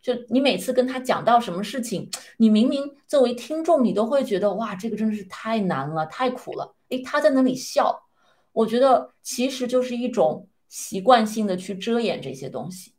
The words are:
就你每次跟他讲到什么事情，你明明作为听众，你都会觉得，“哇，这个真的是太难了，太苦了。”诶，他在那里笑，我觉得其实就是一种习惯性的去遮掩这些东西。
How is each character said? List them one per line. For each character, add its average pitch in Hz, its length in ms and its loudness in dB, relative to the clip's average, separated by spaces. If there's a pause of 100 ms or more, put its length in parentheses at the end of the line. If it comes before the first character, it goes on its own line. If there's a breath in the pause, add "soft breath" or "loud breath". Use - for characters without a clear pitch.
就 247 120 -2 (160)
你 233 100 4
每 277 180 2
次 254 140 -4
跟 247 160 2
他 262 120 -6
讲 - 240 -2
到 240 160 6
什 214 140 -2
么 185 100 -4
事 254 180 -6
情， 190 280 -6 (280 loud breath)
你 220 120 6
明 214 180 6
明 285 280 -2 (100)
作 285 160 2
为 240 120 4
听 311 300 -6
众， 320 200 4
你 202 100 2
都 208 120 2
会 269 180 0
觉 202 160 -2
得 202 160 0
，“哇， 214 180 -6
这 196 160 -8
个 208 60 -6
真 220 140 -2
的 214 40 -2
是 208 120 -8
太 220 340 -6
难 147 300 -2
了， 156 160 -4
太 254 240 -4
苦 - 260 -10
了。” - 200 -12 (140)
诶， 254 140 -6
他 - 160 -2
在 302 120 4
那 262 100 4
里 262 120 2
笑， - 540 -2 (460)
我 220 120 2
觉 226 140 0
得 262 320 4 (100)
其 - 280 -4
实 254 180 -6
就 247 140 2
是 247 140 -4
一 240 120 -4
种 165 400 0 (220)
习 - 320 -8
惯 226 260 6
性 214 180 -4
的 185 120 -2
去 185 180 -8
遮 233 240 -2
掩 208 220 -4
这 127 120 -10
些 - 160 -12
东 - 220 -10
西。 - 280 -18